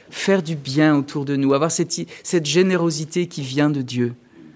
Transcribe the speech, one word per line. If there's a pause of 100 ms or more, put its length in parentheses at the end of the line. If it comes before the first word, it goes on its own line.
faire
du
bien
autour
de
nous,
avoir
cette, (300)
cette
générosité
qui
vient
de
Dieu. (420)